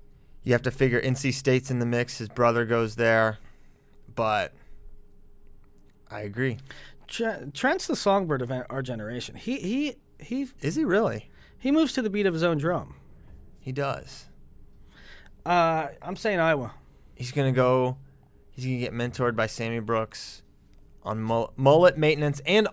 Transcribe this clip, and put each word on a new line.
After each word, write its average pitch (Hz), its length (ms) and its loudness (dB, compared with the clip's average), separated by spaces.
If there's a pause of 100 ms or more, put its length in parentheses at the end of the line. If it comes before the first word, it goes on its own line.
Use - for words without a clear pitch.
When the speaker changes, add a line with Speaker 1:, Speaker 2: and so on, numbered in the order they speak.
(440)
Speaker 1:
You 123 80 2
have 120 100 4
to 127 80 -2
figure 123 300 2
N 131 160 0
C 131 160 -2
State's 127 380 0
in 123 100 0
the 120 60 0
mix. 120 320 -2
His 107 100 -8
brother 117 360 2
goes 113 320 0
there. 113 420 4 (760)
But 107 380 -2 (1600)
I 104 100 -12
agree. 107 380 -4 (500)
Speaker 2:
Tre-, 220 440 -6
Trent's 311 340 0
the 294 100 0
songbird 180 460 2
of 123 100 -4 (180)
our 135 120 -6
generation. 120 520 -8
He, 262 240 -6
he, 254 380 -4 (220)
he 254 300 -6 (120)
Speaker 1:
Is 160 160 -4
he 320 80 0
really? 180 460 0 (280)
Speaker 2:
He 254 140 -2
moves 311 220 4
to 254 80 0
the 214 80 4
beat 202 160 0
of 185 80 2
his 160 80 -2
own 170 160 2
drum. 160 360 -2 (640)
Speaker 1:
He 131 140 -12
does. 131 540 -6 (1160)
Speaker 2:
Uh, 165 440 2 (120)
I'm 185 160 -8
saying 202 240 0
Iowa. 147 340 2 (420)
Speaker 1:
He's 123 160 -8
gonna 135 200 2
go, 127 440 4 (560)
he's 127 120 -12
gonna 131 140 -2
get 120 140 -4
mentored 120 440 -2
by 113 100 0
Sammy 117 340 -6
Brooks 110 640 -6 (600)
on 110 200 -6
mul-, 117 340 0
mullet 151 420 6
maintenance 151 480 0
and 208 260 4